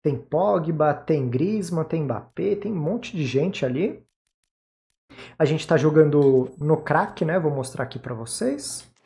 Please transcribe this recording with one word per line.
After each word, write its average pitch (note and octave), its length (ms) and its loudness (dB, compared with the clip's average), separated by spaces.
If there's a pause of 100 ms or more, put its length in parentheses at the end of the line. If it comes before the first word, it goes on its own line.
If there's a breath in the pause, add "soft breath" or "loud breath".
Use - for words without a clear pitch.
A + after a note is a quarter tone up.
Tem C#3+ 160 0
Pogba, D#3+ 760 0
tem C#3+ 340 -2
Griezmann, E3+ 560 -2
tem D#3+ 200 -2
Mbappé, E3+ 500 -2
tem G3+ 180 -6
um G3 40 -4
monte F#3 400 -4
de D3+ 100 -2
gente C#3 400 0
ali. C3 400 -4 (1300 loud breath)
A D#3+ 80 4
gente D3+ 220 0
tá E3 100 4
jogando D3 800 6
no D#3 200 0
craque, D#3 480 -2
né? E3 120 -2
Vou D#3+ 140 0
mostrar C3 320 -6
aqui B2 160 -8
pra B2 160 -10
vocês. A#3+ 760 -8 (180)